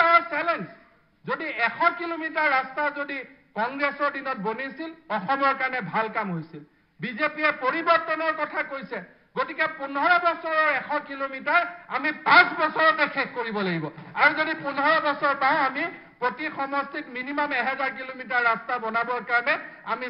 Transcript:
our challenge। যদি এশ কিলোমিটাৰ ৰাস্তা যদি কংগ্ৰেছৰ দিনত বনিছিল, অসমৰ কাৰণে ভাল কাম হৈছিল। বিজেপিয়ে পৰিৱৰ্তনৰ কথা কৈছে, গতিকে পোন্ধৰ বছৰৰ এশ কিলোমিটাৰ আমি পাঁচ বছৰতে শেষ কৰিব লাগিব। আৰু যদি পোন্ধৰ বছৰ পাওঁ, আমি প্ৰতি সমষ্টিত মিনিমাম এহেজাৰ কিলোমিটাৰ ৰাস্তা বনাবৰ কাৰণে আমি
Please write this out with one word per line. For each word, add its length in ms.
our 140
challenge। 380
যদি 220
এশ 120
কিলোমিটাৰ 480
ৰাস্তা 260
যদি 180
কংগ্ৰেছৰ 600
দিনত 300
বনিছিল, 460
অসমৰ 440
কাৰণে 200
ভাল 240
কাম 200
হৈছিল। 280
বিজেপিয়ে 520
পৰিৱৰ্তনৰ 760
কথা 320
কৈছে, 280
গতিকে 280
পোন্ধৰ 320
বছৰৰ 420
এশ 100
কিলোমিটাৰ 540
আমি 160
পাঁচ 200
বছৰতে 460
শেষ 120
কৰিব 200
লাগিব। 180
আৰু 200
যদি 140
পোন্ধৰ 440
বছৰ 360
পাওঁ, 160
আমি 140
প্ৰতি 260
সমষ্টিত 480
মিনিমাম 340
এহেজাৰ 360
কিলোমিটাৰ 520
ৰাস্তা 240
বনাবৰ 380
কাৰণে 240
আমি 140